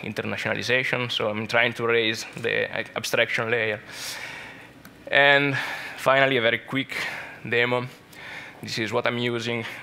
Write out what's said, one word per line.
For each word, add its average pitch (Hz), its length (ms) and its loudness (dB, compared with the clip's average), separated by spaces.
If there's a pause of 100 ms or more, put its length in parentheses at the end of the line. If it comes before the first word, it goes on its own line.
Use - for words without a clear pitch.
internationalization. 110 1080 -2
So 117 200 0
I'm 107 180 -4
trying 120 260 4
to 117 140 -2
raise 113 380 2 (160)
the 110 280 0 (280)
abstraction 117 520 0
layer. 110 300 0 (1300)
And 143 480 6 (400)
finally, 135 400 4
a 120 60 2
very 117 180 4
quick - 340 -4 (560)
demo. 120 380 2 (760)
This 107 180 -6
is 107 120 -2
what 117 160 2
I'm 120 100 0
using 120 460 -2 (200)